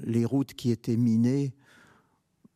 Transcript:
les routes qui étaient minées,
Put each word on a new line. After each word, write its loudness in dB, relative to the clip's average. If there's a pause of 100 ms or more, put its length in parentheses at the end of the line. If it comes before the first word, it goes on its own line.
les 0
routes -2
qui -2
étaient -2
minées, 2 (1040)